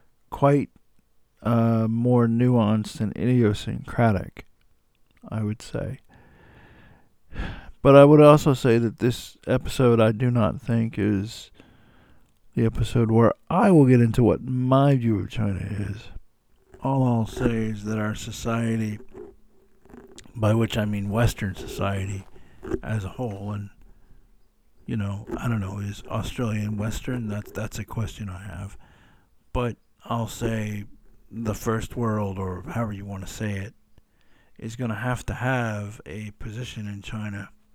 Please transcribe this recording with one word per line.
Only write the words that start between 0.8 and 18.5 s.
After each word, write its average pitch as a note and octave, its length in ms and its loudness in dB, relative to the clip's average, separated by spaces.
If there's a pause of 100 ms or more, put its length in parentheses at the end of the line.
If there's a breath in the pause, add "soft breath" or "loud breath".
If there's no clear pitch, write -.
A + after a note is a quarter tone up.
uh, A2+ 480 2
more A#2+ 380 2
nuanced A2+ 720 2
and A2 180 -4
idiosyncratic, A2+ 1300 0 (840)
I G#2+ 140 -6
would G#2+ 180 -6
say. - 380 -8 (1800 loud breath)
But C3+ 140 8
I C#3+ 80 12
would D3+ 180 10
also D3 320 8
say A#2+ 240 4
that A#2 220 -2
this - 380 -2 (100)
episode A#2+ 540 2
I A2 100 6
do A#2+ 180 0
not A2+ 320 0
think A2+ 380 -2
is G2+ 520 -2 (1000 soft breath)
the A#2 120 0
episode A2+ 460 0
where A2+ 220 6 (160)
I G3 220 4
will D3+ 140 8
get B2+ 160 8
into A#2 220 4
what F#2+ 200 4
my C3 540 4
view A2+ 220 0
of G2 100 -6
China G2+ 400 -4
is. G2+ 400 -8 (760)
All C3+ 200 0
I'll A#2 240 2
say A2+ 400 -2
is G#2+ 180 -8
that A2 120 -4
our G#2+ 160 -2
society, A2+ 840 -4 (1400)